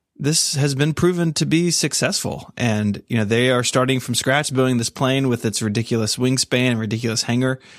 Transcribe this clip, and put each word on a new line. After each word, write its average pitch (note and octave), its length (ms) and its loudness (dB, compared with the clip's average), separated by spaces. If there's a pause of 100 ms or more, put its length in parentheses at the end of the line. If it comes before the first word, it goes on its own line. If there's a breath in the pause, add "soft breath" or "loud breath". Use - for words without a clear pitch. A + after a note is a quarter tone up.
(140)
this D#3+ 420 -2
has C#3+ 180 0
been D3 180 0
proven E3+ 400 0
to D3+ 140 -2
be E3 240 2
successful. - 840 -2
And, G#2+ 540 0
you A#2+ 80 0
know, A2 80 2
they A#2 260 2
are B2 140 2
starting C3 340 2
from B2+ 160 -6
scratch, C#3 380 0
building C3 240 2
this A#2 140 0
plane C3+ 380 0
with A#2 180 0
its G#2+ 160 -2
ridiculous A2 560 -2
wingspan, B2+ 600 0
ridiculous A2 440 -2
hangar. B2+ 380 0 (180 loud breath)